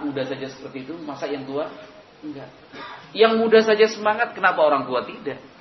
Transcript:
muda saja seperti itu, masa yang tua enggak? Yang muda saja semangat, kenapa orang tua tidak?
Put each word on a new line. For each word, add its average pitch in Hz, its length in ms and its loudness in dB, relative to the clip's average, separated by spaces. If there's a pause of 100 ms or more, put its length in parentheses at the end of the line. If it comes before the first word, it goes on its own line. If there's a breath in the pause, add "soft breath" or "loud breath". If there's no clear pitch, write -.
muda 135 200 -4
saja 135 220 -8
seperti 131 380 -14
itu, 156 160 -12
masa 147 240 -10
yang 139 240 -6
tua 143 160 -4 (560)
enggak? 139 280 -12 (640 loud breath)
Yang 220 300 4
muda 220 240 8
saja 214 240 4
semangat, 214 480 -2
kenapa 180 240 2
orang 147 240 4
tua 123 180 -2
tidak? 127 380 -10 (200)